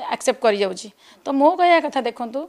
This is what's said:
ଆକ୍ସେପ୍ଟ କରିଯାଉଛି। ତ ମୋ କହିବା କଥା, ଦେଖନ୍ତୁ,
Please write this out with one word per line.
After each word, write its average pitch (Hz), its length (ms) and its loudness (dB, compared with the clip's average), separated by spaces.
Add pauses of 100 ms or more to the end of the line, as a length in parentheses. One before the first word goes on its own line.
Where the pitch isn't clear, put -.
(120)
ଆକ୍ସେପ୍ଟ 240 300 -2
କରିଯାଉଛି। 202 460 0 (380)
ତ - 40 -8
ମୋ 277 260 4
କହିବା 349 240 4
କଥା, 311 220 -4
ଦେଖନ୍ତୁ, 240 480 -8